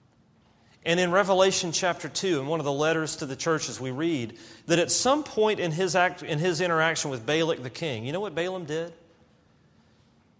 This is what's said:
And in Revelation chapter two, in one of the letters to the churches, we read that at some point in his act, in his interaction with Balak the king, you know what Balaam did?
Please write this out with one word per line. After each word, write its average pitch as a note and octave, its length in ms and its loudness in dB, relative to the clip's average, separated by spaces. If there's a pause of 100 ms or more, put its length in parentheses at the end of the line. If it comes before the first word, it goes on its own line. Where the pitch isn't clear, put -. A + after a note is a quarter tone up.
(840)
And E3+ 160 2
in F3+ 120 2
Revelation F#3 600 4
chapter E3+ 380 -2
two, E3 320 -2
in C3+ 60 -4
one D#3+ 120 -2
of C#3+ 60 -4
the C#3+ 80 0
letters D#3 440 0
to D#3 80 -6
the C3+ 120 -8
churches, D3 420 -2
we C3 120 -6
read C3+ 460 -2 (280)
that E3+ 140 4
at E3+ 120 2
some C#4+ 320 2
point G#3+ 380 0
in E3+ 100 0
his F3+ 240 0
act, F3+ 280 2
in D3+ 160 -2
his E3+ 200 0
interaction D#3+ 500 2
with A#2+ 160 -6
Balak D#3 380 0
the B2+ 60 -8
king, B2+ 340 -6
you C3 80 -6
know F3 80 -4
what G3 160 -8
Balaam F3+ 300 -4
did? D#3+ 260 -6 (1500)